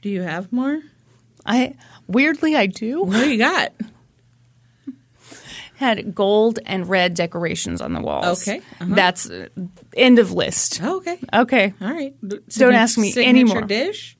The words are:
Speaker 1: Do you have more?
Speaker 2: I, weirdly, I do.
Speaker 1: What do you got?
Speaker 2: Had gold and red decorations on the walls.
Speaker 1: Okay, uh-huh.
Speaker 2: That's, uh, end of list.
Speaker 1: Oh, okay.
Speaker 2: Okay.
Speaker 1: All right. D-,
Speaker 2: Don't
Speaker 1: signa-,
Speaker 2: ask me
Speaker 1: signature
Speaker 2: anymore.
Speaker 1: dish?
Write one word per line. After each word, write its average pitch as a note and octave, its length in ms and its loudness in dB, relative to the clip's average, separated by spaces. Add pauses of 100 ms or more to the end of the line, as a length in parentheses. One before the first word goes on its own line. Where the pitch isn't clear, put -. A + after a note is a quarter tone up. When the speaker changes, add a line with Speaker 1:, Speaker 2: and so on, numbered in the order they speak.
Speaker 1:
Do G#3 80 -6
you F#3+ 120 -4
have F3+ 300 -8
more? C4+ 280 -2 (640)
Speaker 2:
I, - 280 0 (320)
weirdly, D4 500 2
I - 100 4
do. A#3 380 -4
Speaker 1:
What G3 200 2
do D4+ 60 2
you A#3+ 80 0
got? D4 340 0 (2000)
Speaker 2:
Had A3 380 -2
gold G#3+ 520 2
and F3+ 220 -4
red F3+ 260 2
decorations E3+ 680 -4
on - 140 -6
the D#2 60 -6
walls. F3 460 -2
Speaker 1:
Okay, G#3 120 -4 (220)
uh-huh. F3+ 140 -4
Speaker 2:
That's, F#3 360 0
uh, F#2 180 -14 (480)
end B3 220 8
of F#3+ 140 4
list. - 500 -2
Speaker 1:
Oh, D#4 160 -4
okay. F4+ 200 -8 (140)
Speaker 2:
Okay. A3 480 2
Speaker 1:
All F#3+ 80 -8
right. C#4 320 -8
D-, G3+ 160 -10
Speaker 2:
Don't - 140 -20
Speaker 1:
signa-, B3 260 4
Speaker 2:
ask A#3 220 4
me G3+ 140 0
Speaker 1:
signature B3 180 2
Speaker 2:
anymore. A#3+ 320 4
Speaker 1:
dish? A#3 580 -6